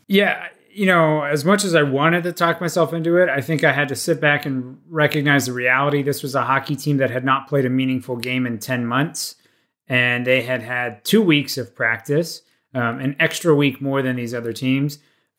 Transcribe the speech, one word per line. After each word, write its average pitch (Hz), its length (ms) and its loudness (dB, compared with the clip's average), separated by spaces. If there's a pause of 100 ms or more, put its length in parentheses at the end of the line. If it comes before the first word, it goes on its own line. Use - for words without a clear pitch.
Yeah, 196 400 0 (220)
you 196 160 -4
know, 160 380 4
as 143 220 -2
much 202 180 2
as 180 120 0
I 156 80 4
wanted 151 400 0
to 175 100 -4
talk 165 260 0
myself 165 340 0
into 170 240 2
it, 180 120 6
I 135 120 0
think 147 220 0
I 151 80 6
had 139 180 0
to 135 60 -4
sit 160 240 -2
back 147 260 2
and 131 340 -6 (100)
recognize 147 560 2
the 123 80 -6
reality. 131 480 0
This 135 220 -2
was 131 120 -8
a 131 80 0
hockey 135 320 0
team 143 220 0
that 131 120 2
had 123 140 -4
not 135 240 0
played 139 180 0
a 123 40 0
meaningful 131 480 -2
game 127 280 -2
in 117 120 -4
ten 123 280 -4
months, 135 500 -2 (520)
and 123 380 2
they 127 160 4
had 123 200 -4
had 120 440 -6
two 214 160 4
weeks 151 360 2
of 117 180 -8
practice, 135 680 -2 (320)
um, 120 260 -2
an 135 200 -4
extra 165 340 2
week 143 280 2
more 139 200 -2
than 127 140 -2
these 120 180 -6
other 117 180 -6
teams, 135 480 -2 (400)